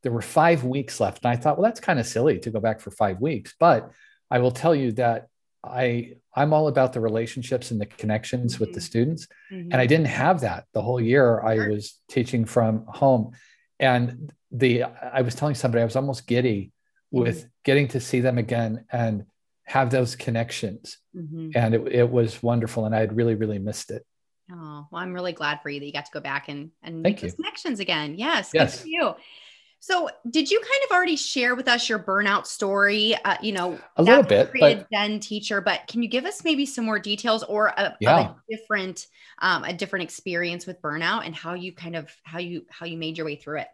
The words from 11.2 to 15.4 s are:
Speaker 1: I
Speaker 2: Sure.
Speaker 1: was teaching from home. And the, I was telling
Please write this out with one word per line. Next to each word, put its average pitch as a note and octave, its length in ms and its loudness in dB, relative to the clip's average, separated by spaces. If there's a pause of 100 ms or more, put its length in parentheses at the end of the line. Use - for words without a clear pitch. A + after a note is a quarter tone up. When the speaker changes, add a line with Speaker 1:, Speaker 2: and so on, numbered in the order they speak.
Speaker 1:
I A2+ 120 2
Speaker 2:
Sure. G#2 160 0
Speaker 1:
was G#2 360 -6
teaching A#2+ 380 0
from A2 420 2
home. B2+ 460 2 (440)
And B2 540 2 (200)
the, A#2+ 320 2
I B2 380 -6
was A#2+ 140 -2
telling D3 200 -2